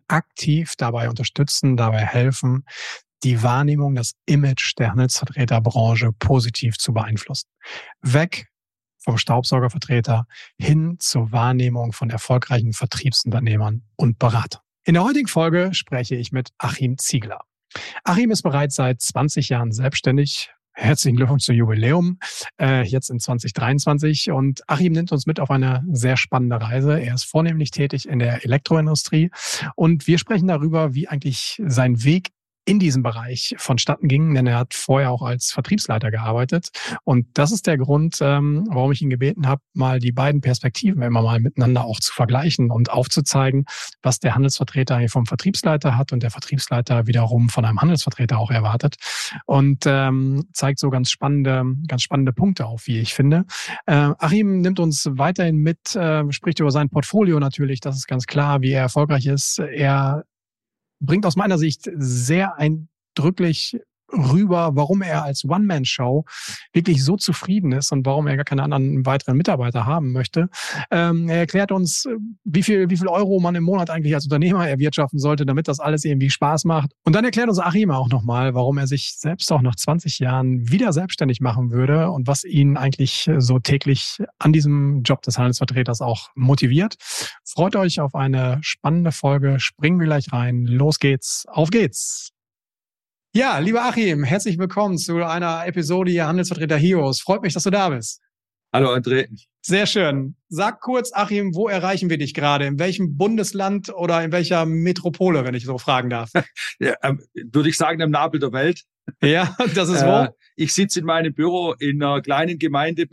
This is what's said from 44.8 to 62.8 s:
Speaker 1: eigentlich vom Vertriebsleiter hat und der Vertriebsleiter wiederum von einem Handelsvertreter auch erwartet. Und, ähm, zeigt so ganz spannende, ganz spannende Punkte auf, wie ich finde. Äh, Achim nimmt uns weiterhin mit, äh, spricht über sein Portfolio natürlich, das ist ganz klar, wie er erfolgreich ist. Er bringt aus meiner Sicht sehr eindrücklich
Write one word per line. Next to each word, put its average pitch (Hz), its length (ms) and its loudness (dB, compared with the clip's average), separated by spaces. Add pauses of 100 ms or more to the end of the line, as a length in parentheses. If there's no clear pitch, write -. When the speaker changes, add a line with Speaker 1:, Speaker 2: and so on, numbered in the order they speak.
Speaker 1:
eigentlich 120 160 0
vom 120 140 0
Vertriebsleiter 151 720 0
hat 135 160 0
und 120 120 -2
der 113 80 -2
Vertriebsleiter 120 720 -2
wiederum 117 440 4
von 117 140 0
einem 110 160 0
Handelsvertreter 139 560 2
auch 110 140 -2
erwartet. 117 460 0 (480)
Und, 139 420 2
ähm, 135 640 2
zeigt 139 280 -2
so 143 100 2
ganz 127 180 0
spannende, 135 540 0 (240)
ganz 135 160 -2
spannende 135 300 0
Punkte 180 340 0
auf, 117 220 -10
wie 113 100 0
ich 113 160 -2
finde. 151 300 4 (420)
Äh, 147 320 4
Achim 190 420 2
nimmt 185 200 0
uns 160 320 0
weiterhin 160 460 0
mit, 160 360 -2
äh, 156 380 0
spricht 156 260 -4
über 147 140 2
sein 143 160 2
Portfolio 170 500 2
natürlich, 139 400 -2
das 135 160 -6
ist 131 140 -8
ganz 127 180 -4
klar, 143 340 0
wie 131 120 0
er 135 80 2
erfolgreich 139 460 0
ist. 139 340 -2
Er 139 640 0 (760)
bringt 170 280 0
aus 160 100 0
meiner 185 220 2
Sicht 151 360 -2
sehr 143 600 0
eindrücklich 156 1200 -2 (360)